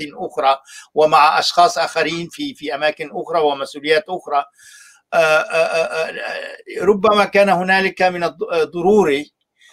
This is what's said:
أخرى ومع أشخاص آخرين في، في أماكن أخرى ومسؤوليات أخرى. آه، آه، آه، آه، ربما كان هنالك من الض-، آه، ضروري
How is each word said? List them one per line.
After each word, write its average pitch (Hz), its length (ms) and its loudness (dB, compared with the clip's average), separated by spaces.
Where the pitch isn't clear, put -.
أخرى 135 440 -2
ومع 151 460 4
أشخاص 175 380 2
آخرين 165 540 -4
في، 143 220 -10
في 147 220 -8
أماكن 151 360 -4
أخرى 165 300 -4
ومسؤوليات 147 680 -2
أخرى. 147 360 -4
آه، 175 40 2
آه، 160 480 2
آه، 160 440 -4
آه، - 720 -10
ربما 208 420 4
كان 202 240 4
هنالك 185 520 0
من 180 220 0
الض-، 170 300 -6
آه، 165 100 2
ضروري 165 680 2